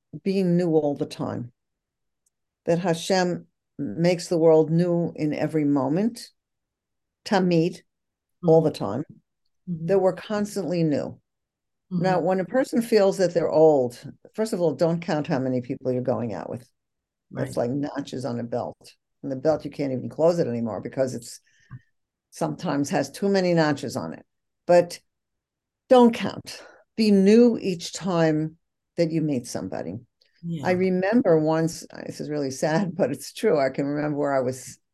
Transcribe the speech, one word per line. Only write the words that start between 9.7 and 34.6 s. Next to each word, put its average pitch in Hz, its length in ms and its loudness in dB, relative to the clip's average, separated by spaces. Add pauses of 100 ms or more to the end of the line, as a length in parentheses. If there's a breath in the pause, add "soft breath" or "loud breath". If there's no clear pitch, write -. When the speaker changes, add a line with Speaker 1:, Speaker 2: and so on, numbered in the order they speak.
Speaker 2:
Mm-hmm. 165 160 -8
Speaker 1:
that 190 140 4
we're 185 140 2
constantly 190 680 -4
new. 147 380 -2 (720)
Speaker 2:
Mm-hmm. 175 100 -2
Speaker 1:
Now, 185 160 2
when 185 220 0
a 180 40 -2
person 254 380 -2
feels 196 360 2
that 175 140 2
they're 165 160 0
old, 147 480 4 (380)
first 226 180 -2
of 185 80 -4
all, 160 140 0
don't 170 260 0
count 151 280 -4
how 151 100 0
many 127 220 -2
people 127 320 -6
you're 127 100 -2
going 117 320 -4
out - 160 -10
with. - 180 -12 (640)
That's 131 260 -6
Speaker 2:
Right. 120 120 -2
Speaker 1:
like - 20 -4
notches 143 540 -6
on 120 160 -6
a - 20 -8
belt. 117 520 -8 (280)
And 139 80 -8
the 131 60 -6
belt, 151 280 -2
you 143 60 -8
can't 139 220 -4
even 120 160 -6
close 165 320 0
it 143 80 0
anymore 117 320 -4
because 131 340 -4
it's - 240 -14 (920 soft breath)
sometimes 151 600 -4
has 143 200 -2
too - 180 -4
many 185 260 2
notches 151 420 0
on 82 180 -8
it. - 120 -20 (400)
But 175 320 4 (880)
don't 240 240 8
count. - 480 -8 (360 loud breath)
Be 214 160 4
new 220 480 8
each 175 320 -6
time 160 640 0 (400)
that 165 160 0
you 160 100 0
meet 139 240 -2
somebody. 87 540 -8 (420)
Speaker 2:
Yeah. 165 240 -6
Speaker 1:
I 180 60 2
remember 185 680 2
once, 160 480 0 (180)
this - 160 -14
is 143 80 -10
really 147 220 -4
sad, 165 440 0
<laughs> - 20 -10
but 139 160 0
it's - 200 -12
true. 190 280 0
I 135 100 2
can 139 160 -4
remember 147 320 -4
where 143 160 -2
I 135 60 2
was, 127 360 -6 (180)